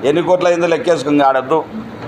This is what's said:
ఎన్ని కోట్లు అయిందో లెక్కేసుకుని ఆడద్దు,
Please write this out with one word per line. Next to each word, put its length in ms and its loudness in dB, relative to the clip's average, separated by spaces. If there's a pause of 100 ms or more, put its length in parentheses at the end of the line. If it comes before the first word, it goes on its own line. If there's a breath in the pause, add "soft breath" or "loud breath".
ఎన్ని 200 2
కోట్లు 220 2
అయిందో 240 0
లెక్కేసుకుని 540 0
ఆడద్దు, 300 0 (500)